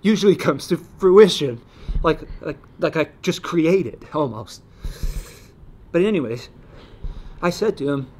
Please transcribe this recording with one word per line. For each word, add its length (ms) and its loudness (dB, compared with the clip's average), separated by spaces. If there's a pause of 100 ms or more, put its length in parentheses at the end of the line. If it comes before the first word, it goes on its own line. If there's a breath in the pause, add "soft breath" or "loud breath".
usually 340 4
comes 320 -2
to 80 0
fruition, 840 4 (400 loud breath)
like, 180 0 (200)
like, 180 -10 (200)
like 180 -2
I 120 0 (140)
just 200 -4
created, 720 0
almost. 480 -6 (1300 loud breath)
But 120 2
anyways, 460 -2 (960 loud breath)
I 80 0
said 280 -4
to 100 -4
him 200 -4 (120)